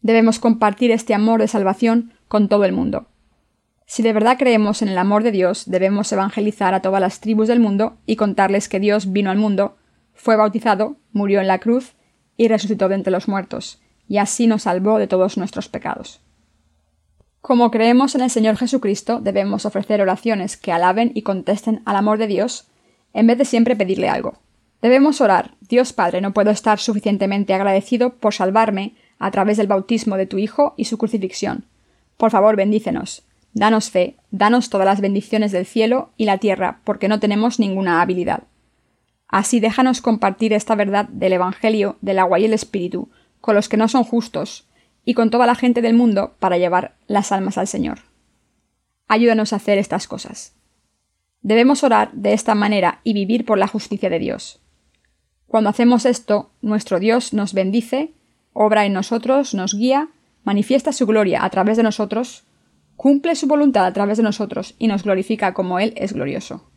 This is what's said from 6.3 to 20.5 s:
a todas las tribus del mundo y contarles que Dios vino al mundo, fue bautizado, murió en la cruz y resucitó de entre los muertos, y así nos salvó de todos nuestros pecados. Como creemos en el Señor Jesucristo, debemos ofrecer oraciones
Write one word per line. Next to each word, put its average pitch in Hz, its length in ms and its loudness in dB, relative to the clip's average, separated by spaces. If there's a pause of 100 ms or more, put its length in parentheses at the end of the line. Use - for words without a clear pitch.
a 185 60 0
todas 190 200 0
las 185 200 -2
tribus 220 260 0
del 240 140 2
mundo 214 460 0
y 220 100 -2
contarles 202 520 0
que 190 120 -4
Dios 202 320 0
vino 196 180 0
al 190 60 0
mundo, 202 400 0 (380)
fue - 220 0
bautizado, 214 600 0 (160)
murió 202 280 2
en 190 60 -2
la 190 140 0
cruz 247 320 -2 (440)
y 226 120 2
resucitó 208 400 0
de 196 80 0
entre 190 160 -2
los 185 160 -2
muertos, - 520 -8 (280)
y 196 80 -2
así 208 300 0
nos 214 160 2
salvó 196 360 0
de 202 80 0
todos 185 300 0
nuestros - 320 -8
pecados. - 520 -10 (1200)
Como 240 280 2
creemos 240 440 4
en 262 80 0
el 254 80 0
Señor 220 260 2
Jesucristo, 233 640 -2
debemos 202 460 -4
ofrecer 202 340 -2
oraciones 196 560 -2